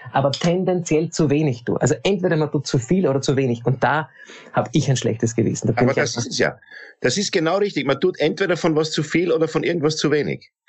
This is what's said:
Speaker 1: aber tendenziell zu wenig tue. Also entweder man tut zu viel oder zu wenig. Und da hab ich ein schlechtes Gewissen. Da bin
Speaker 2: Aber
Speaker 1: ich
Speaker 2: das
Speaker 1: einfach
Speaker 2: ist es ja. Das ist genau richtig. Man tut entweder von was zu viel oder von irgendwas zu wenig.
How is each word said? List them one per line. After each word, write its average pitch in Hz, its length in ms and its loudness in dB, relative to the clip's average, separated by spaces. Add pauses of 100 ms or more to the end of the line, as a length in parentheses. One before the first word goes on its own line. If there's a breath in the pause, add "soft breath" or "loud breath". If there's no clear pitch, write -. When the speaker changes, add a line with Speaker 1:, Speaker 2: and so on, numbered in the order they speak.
(120 loud breath)
Speaker 1:
aber 139 180 2
tendenziell 170 800 0
zu 151 180 0
wenig 143 360 0
tue. - 160 -2
Also 151 240 2
entweder 180 320 2
man 156 160 0
tut 143 160 -2
zu 147 100 0
viel 180 300 0
oder 135 120 0
zu 139 160 0
wenig. 120 300 0
Und 131 160 0
da 135 260 0 (440 loud breath)
hab - 220 -2
ich 151 140 2
ein 131 80 2
schlechtes 113 380 -2
Gewissen. 104 320 0
Da 120 60 2
bin 123 160 2
Speaker 2:
Aber - 20 2
Speaker 1:
ich 139 60 0
Speaker 2:
das - 200 -2
Speaker 1:
einfach 240 120 -6
Speaker 2:
ist 214 60 -10
es - 40 -6
ja. - 180 0 (440 loud breath)
Das 127 180 0
ist 202 140 -2
genau 165 240 2
richtig. 202 280 -2
Man 139 160 0
tut 185 200 2
entweder 175 360 0
von 160 200 2
was 156 160 0
zu 160 100 -2
viel 165 300 0
oder 160 160 2
von 156 160 -2
irgendwas 151 320 0
zu 147 160 0
wenig. 123 360 -2 (200)